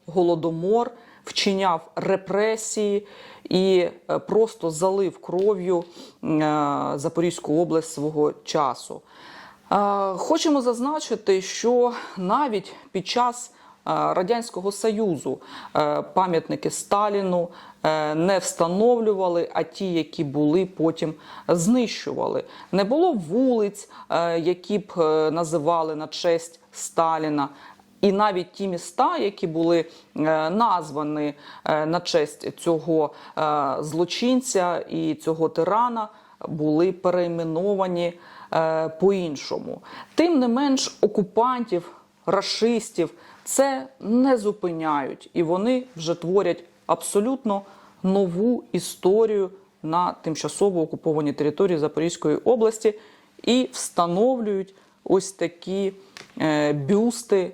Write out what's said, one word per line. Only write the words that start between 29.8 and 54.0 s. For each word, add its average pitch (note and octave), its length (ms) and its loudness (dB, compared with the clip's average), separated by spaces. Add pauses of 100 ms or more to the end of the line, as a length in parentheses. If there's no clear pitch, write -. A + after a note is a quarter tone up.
е, D#3 340 0
названі, D3+ 840 -2 (300)
е, D#3 220 0
на E3 140 0
честь - 580 -2
цього, D#3+ 520 0 (280)
е, D3 420 0
злочинця F3+ 1000 0
і D#3+ 360 -4
цього D#3+ 340 0
тирана, G#3+ 600 0 (400)
були D#3 440 2
перейменовані, F3 1300 -2 (360)
е, D#3+ 340 0
по-іншому. F3+ 920 -2 (340)
Тим E4 240 4
не B3+ 100 2
менш, C4 520 0
окупантів, A3 920 0 (340)
рашистів G3 840 0 (340)
це C4 420 0 (140)
не B3+ 360 4
зупиняють, E3 1000 -4
і F3 80 2
вони G#3 420 2 (120)
вже E3 180 -2
творять F3 500 0 (220)
абсолютно G#3 760 0 (400)
нову F#3+ 720 2
історію G3 800 2 (320)
на F3 300 0
тимчасово E3 680 -2
окупованій D3+ 500 0
території D3+ 460 2
Запорізької D#3+ 580 0
області A3 580 2 (500)
і B3+ 280 2
встановлюють G3 1000 0 (300)